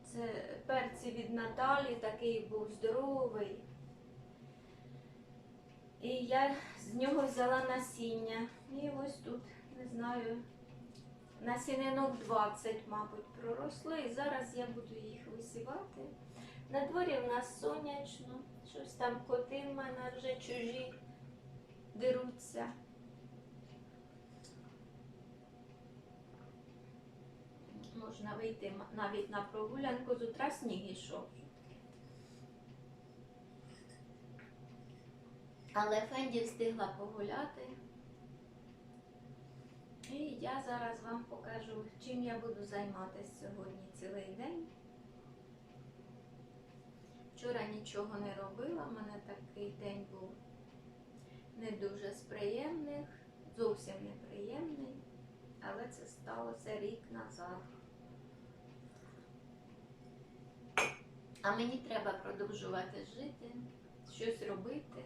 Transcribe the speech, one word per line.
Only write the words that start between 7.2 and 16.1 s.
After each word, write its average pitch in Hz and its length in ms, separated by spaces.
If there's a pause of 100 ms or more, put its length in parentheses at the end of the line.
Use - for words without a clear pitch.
взяла 254 360
насіння. 233 840 (340)
І 294 80
ось 277 240
тут, 240 280 (360)
не 247 100
знаю, 233 560 (960)
насінинок 262 800
двадцять, 220 680
мабуть, 214 380
проросло. 262 720
І 254 180
зараз 262 420
я 247 120
буду 233 280
їх 220 320
висівати. 233 760 (680)